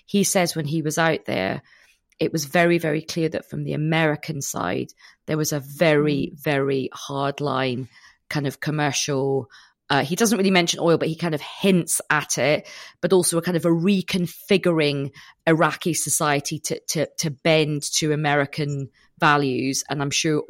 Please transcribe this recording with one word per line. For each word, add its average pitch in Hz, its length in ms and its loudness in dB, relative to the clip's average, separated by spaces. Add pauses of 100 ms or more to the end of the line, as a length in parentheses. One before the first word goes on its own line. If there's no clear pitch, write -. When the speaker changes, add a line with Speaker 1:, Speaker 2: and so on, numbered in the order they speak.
Speaker 1:
he 202 180 2
says 175 320 2
when 151 120 -4
he 156 160 -2
was 151 160 -2
out 165 260 0
there, - 380 -4 (560)
it 160 120 0
was 151 140 -4
very, 170 320 4
very 160 240 -2
clear 160 260 -2
that - 220 -8
from 147 140 -8
the 143 100 -6
American 156 640 0
side, 127 500 -4 (360)
there 156 100 -4
was 151 160 -2
a 147 80 -2
very, 147 720 2
Speaker 2:
Mm. - 120 -16
Speaker 1:
very 139 500 0
hard 139 480 -4
line 131 480 -2 (400)
kind 143 160 -2
of 131 140 -6
commercial, 139 880 -2 (400)
uh, 139 140 2
he 151 120 -4
doesn't 226 220 2
really 190 140 2
mention 175 280 2
oil, 165 200 4
but 139 80 -2
he 160 80 -4
kind 170 180 -4
of 143 80 -4
hints - 600 0 (100)
at - 260 0
it, 151 300 0 (340)
but 180 120 0
also 170 260 2
a - 20 0
kind 175 160 0
of 165 80 -2
a 170 40 4
reconfiguring 165 1400 0 (360)
Iraqi 160 480 2
society 147 640 -2
to, - 220 -6
to, 147 260 -2 (100)
to 160 140 -4
bend 156 500 2 (140)
to 151 180 0
American 143 760 -2 (300)
values. 135 720 2
And 143 140 -4
I'm 143 80 -2
sure 151 380 0